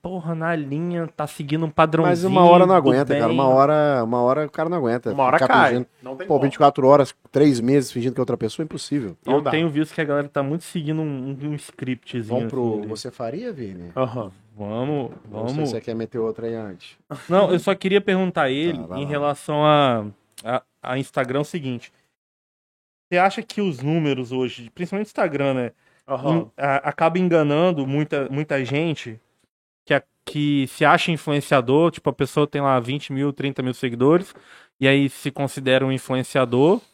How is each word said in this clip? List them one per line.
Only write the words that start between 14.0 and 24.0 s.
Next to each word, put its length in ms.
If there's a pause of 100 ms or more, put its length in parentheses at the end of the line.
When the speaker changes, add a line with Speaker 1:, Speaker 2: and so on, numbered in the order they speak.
Speaker 1:
Vamos, 540 (200)
Speaker 2:
Ou 160
Speaker 1:
vamos. 240
Speaker 2:
você 100
quer 140
meter 240
outra 280
aí 80
antes? 420 (320)
Speaker 1:
Não, 240
eu 80
só 140
queria 260
perguntar 440
a 60
ele 280
Speaker 2:
Tá, 80
vai 140
Speaker 1:
em 40
Speaker 2:
lá. 60
Speaker 1:
relação 540
a, 400 (380)
a, 200 (200)
a 160
Instagram, 420
o 40
seguinte. 480 (1200)
Você 60
acha 240
que 180
os 200
números 520